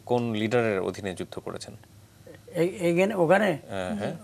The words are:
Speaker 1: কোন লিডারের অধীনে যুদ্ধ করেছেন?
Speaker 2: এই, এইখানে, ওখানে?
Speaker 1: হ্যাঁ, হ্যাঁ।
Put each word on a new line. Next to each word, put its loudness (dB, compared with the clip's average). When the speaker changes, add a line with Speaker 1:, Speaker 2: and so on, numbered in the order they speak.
Speaker 1:
কোন 0
লিডারের 2
অধীনে -4
যুদ্ধ -10
করেছেন? -12
Speaker 2:
এই, 2
এইখানে, 2
ওখানে? 4
Speaker 1:
হ্যাঁ, -4
হ্যাঁ। -4